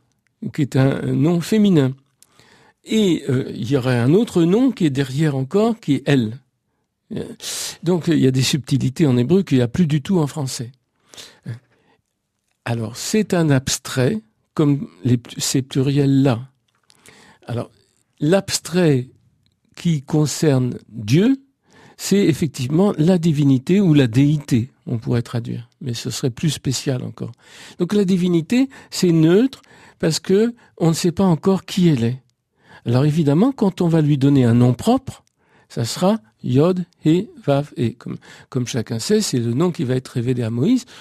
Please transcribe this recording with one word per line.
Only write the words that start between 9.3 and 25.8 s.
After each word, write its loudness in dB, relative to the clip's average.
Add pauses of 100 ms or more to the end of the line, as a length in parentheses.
qu'il 0
n'y 4
a 0
plus 0
du -2
tout -2
en 0
français. -8 (1900)
Alors, -6
c'est -2
un 2
abstrait, -2 (340)
comme 0 (160)
les, 2 (180)
ces -4
pluriels-là. 0 (1000)
Alors, -8 (500)
l'abstrait 0 (680)
qui -2
concerne 0 (120)
Dieu, 2 (560)
c'est 0
effectivement 0
la 4
divinité 2
ou 4
la 4
déité, 0 (160)
on -4
pourrait -2
traduire, -10 (120)